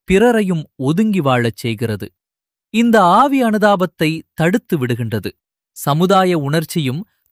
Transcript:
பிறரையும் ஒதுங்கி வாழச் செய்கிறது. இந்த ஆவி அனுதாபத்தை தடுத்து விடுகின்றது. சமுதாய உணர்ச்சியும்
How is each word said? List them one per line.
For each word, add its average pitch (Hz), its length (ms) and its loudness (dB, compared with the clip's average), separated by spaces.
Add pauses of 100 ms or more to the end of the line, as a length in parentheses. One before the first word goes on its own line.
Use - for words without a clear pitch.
பிறரையும் 196 560 2 (120)
ஒதுங்கி 185 440 0
வாழச் 123 380 0
செய்கிறது. 110 560 -6 (600)
இந்த 226 280 4
ஆவி 254 420 4
அனுதாபத்தை 185 800 0 (120)
தடுத்து 175 440 -2
விடுகின்றது. 113 520 -4 (480)
சமுதாய 180 600 0
உணர்ச்சியும் 151 680 -4 (260)